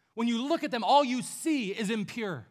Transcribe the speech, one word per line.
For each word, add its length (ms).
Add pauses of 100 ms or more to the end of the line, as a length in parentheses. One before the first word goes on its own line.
(140)
when 140
you 180
look 160
at 80
them, 140
all 180
you 200
see 480
is 200
impure. 600